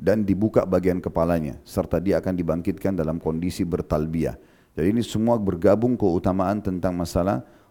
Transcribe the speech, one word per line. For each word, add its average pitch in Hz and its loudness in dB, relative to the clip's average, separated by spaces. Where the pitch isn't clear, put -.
dan 104 2
dibuka 98 2
bagian 90 2
kepalanya, 82 -2
serta 85 -2
dia 87 0
akan 92 -4
dibangkitkan 87 -2
dalam 80 -2
kondisi 85 -2
bertalbiyah. 80 -2
Jadi 95 2
ini 120 0
semua 113 0
bergabung 104 2
keutamaan 95 0
tentang 90 -2
masalah 92 0